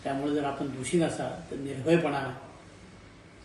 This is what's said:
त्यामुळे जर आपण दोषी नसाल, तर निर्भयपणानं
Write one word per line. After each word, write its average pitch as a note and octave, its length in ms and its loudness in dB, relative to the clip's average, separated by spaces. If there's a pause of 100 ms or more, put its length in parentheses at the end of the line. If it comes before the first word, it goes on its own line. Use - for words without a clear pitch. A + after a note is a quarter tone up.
त्यामुळे C#3+ 320 0
जर D3 80 2
आपण C#3 240 -2
दोषी C3 300 0
नसाल, D#3+ 540 0
तर - 40 -6
निर्भयपणानं C#3 720 4 (1160)